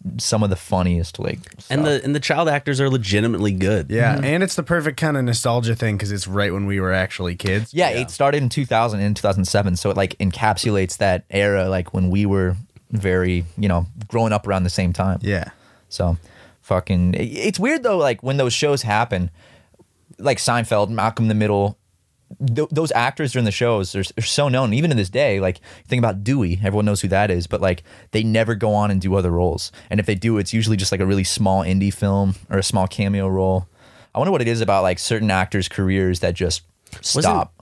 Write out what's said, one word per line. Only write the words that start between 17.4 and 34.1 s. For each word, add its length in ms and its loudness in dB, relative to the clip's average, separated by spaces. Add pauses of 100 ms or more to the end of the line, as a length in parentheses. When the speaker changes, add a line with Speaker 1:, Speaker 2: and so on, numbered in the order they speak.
Speaker 1:
weird 240 0
though, 140 0
like, 260 0
when 140 -2
those 160 0
shows 280 0
happen, 480 0 (880)
like 220 0
Seinfeld, 500 0
Malcolm 360 0
in 40 2
the 60 2
Middle, 420 2 (800)
th-, 160 0
those 200 0
actors 400 0
during 140 0
the 60 0
shows 440 -2
are, 80 -2 (140)
are 60 -2
so 260 0
known, 240 0
even 180 0
to 40 0
this 140 0
day. 300 0
Like, 200 -2 (280)
think 120 -2
about 240 0
Dewey, 400 0
everyone 220 0
knows 160 0
who 60 -2
that 240 2
is, 160 -2
but, 140 -4
like, 220 0 (280)
they 120 0
never 320 2
go 180 0
on 180 2
and 100 2
do 140 0
other 160 2
roles, 400 0 (180)
and 100 2
if 60 0
they 100 0
do, 220 0
it's 160 -2
usually 240 2
just, 140 -2
like, 100 0
a 60 2
really 160 2
small 400 0
indie 300 2
film 420 0 (140)
or 100 -2
a 40 2
small 240 0
cameo 400 -2
role. 400 0 (460)